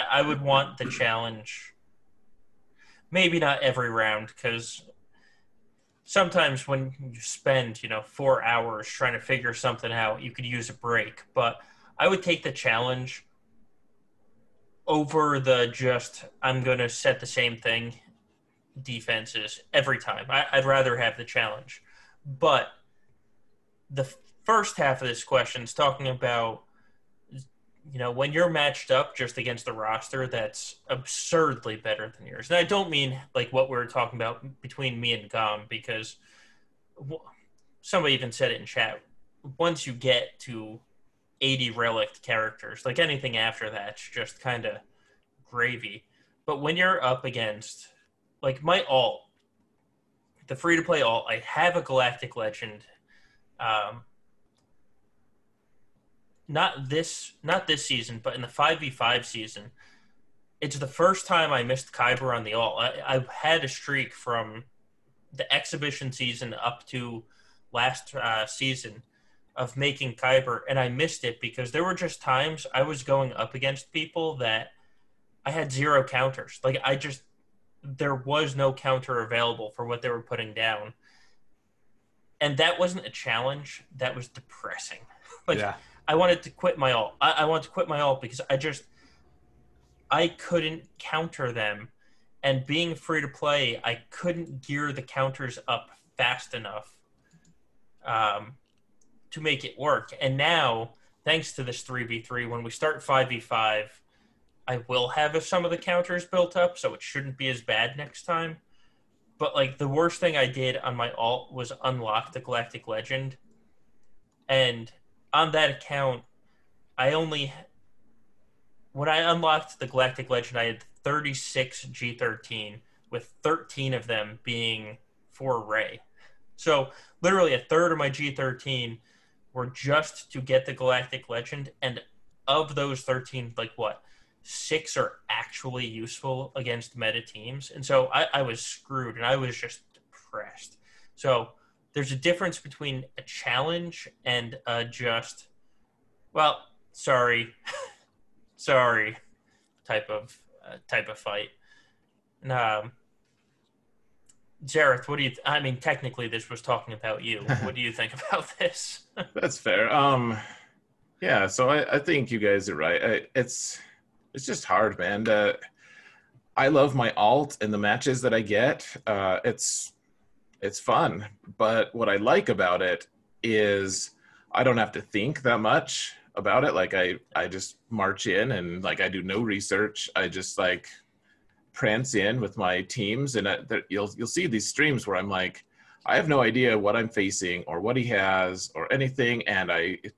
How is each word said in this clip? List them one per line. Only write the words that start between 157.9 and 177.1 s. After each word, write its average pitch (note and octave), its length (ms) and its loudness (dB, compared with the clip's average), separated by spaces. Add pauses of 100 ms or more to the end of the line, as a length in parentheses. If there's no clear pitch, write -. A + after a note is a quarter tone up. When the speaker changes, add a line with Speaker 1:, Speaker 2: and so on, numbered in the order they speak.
Speaker 1:
think A2+ 220 -4
about E3+ 340 -4 (100)
this? - 440 -4 (180)
<laughs> - 160 -12
Speaker 3:
That's C#3 220 -2
fair. G#2+ 360 2
Um, C3 440 4 (840)
yeah, B2 260 4
so B2+ 220 2
I, D3 260 2
I D3 40 2
think C#3+ 320 0
you A2+ 80 0
guys G2+ 300 4
are E2+ 60 -4
right. D#2+ 280 2
I, A2 180 2 (140)
it's, - 440 -2 (540)
it's C3+ 120 -10
just - 200 -6
hard, G2+ 340 2
man. G#2 280 -2
Uh, G#2 260 4 (1040)
I C3+ 120 4
love C#3 280 6
my A#2 160 4
alt C3 500 4
and G#2+ 100 0
the G#2 60 0
matches A#2+ 440 2
that A#2+ 120 4
I A2+ 80 4
get. G#2+ 440 2 (200)
Uh, G2 400 2
it's, - 480 -2 (680)
it's G2+ 180 -4
fun. A2 460 0 (320)
But A2+ 360 2
what G#2 160 0
I G2+ 80 4
like C#3+ 320 4
about F#2 320 2
it F2+ 260 0 (360)
is G2+ 680 2 (400)
I - 120 4
don't B2 140 4
have G#2+ 160 2
to G#2 80 -8
think A2+ 420 -2
that A#2+ 160 4
much - 540 0 (220)
about G2+ 280 2
it. D3 100 2
Like, F#2 200 2
I, F2+ 260 2 (160)